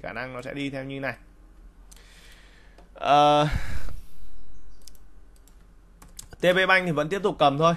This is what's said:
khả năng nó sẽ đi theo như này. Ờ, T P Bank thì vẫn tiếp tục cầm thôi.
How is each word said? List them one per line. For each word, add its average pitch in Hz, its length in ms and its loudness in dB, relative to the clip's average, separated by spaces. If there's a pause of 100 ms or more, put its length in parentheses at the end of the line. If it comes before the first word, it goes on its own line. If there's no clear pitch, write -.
khả 92 100 -10
năng 127 200 -10
nó 123 80 -12
sẽ 127 120 -12
đi 143 160 -8
theo 135 140 -10
như 139 160 -10
này. 131 140 -6 (1800)
Ờ, 147 540 4 (3000)
T 170 40 0
P 185 220 2
Bank 185 180 2
thì 175 60 -2
vẫn 147 180 -2
tiếp 196 140 -4
tục 190 160 0
cầm 139 180 4
thôi. 165 200 4